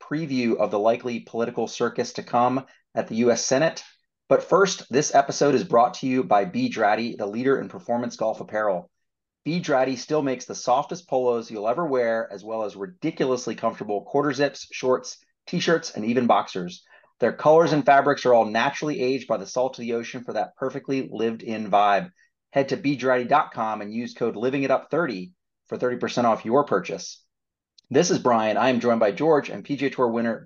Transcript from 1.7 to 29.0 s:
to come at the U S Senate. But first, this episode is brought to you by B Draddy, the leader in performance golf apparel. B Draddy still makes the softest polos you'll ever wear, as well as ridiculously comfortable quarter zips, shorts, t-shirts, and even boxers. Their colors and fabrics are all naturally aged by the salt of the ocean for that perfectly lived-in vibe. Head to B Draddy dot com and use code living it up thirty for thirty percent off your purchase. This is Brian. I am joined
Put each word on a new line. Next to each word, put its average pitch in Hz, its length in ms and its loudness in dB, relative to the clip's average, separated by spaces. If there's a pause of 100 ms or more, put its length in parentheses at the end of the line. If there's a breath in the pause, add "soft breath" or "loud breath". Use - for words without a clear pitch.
to - 100 -8
come 123 420 0 (300 soft breath)
at 113 100 -2
the 113 100 -8
U 120 140 4
S 113 140 0
Senate. 147 400 0 (440)
But 131 160 4
first, 190 460 2
this 147 240 0
episode 139 400 4
is 107 100 2
brought 117 300 4
to - 120 -6
you 127 180 0
by 101 220 2
B 117 240 -2
Draddy, 110 460 0
the 107 100 -4
leader 123 340 0
in 98 80 -8
performance 120 480 -6
golf 110 240 -4
apparel. 104 500 -4 (540)
B 170 160 -2
Draddy 131 360 0
still 151 260 -2
makes 127 240 -4
the 107 80 -12
softest 147 520 -2
polos 120 440 -2
you'll 107 180 -6
ever 165 180 -2
wear, 117 460 0
as 98 100 -12
well 110 220 -6
as 98 100 -8
ridiculously 123 800 -4
comfortable 107 500 -4
quarter 143 280 0
zips, 139 400 -2
shorts, - 460 -2 (280)
t-shirts, 170 440 0
and 107 160 -6
even 120 200 2
boxers. 98 560 0 (380 soft breath)
Their 113 140 2
colors 156 400 6
and 143 100 2
fabrics 139 400 4
are 123 80 6
all 113 140 6
naturally 135 560 -2
aged 127 260 -2
by 113 80 0
the 95 100 -6
salt 131 320 -2
of 123 40 -12
the 117 120 -4
ocean 117 300 -8
for 117 80 -10
that 104 240 -4
perfectly 131 560 -4
lived-in 110 580 -4
vibe. 101 400 4 (420)
Head 139 180 0
to 123 80 -2
B 139 180 -2
Draddy 127 280 0
dot 143 280 2
com 110 300 -4
and 104 100 -10
use 117 220 -8
code 113 220 -4
living 131 260 -2
it 135 80 0
up - 200 0
thirty 120 420 -4 (360)
for 113 80 -8
thirty 123 200 -2
percent 120 300 0
off 110 200 0
your 139 180 4
purchase. - 580 -4 (680)
This 165 200 4
is 160 80 2
Brian. 110 380 2
I 120 140 2
am 120 100 2
joined 117 200 2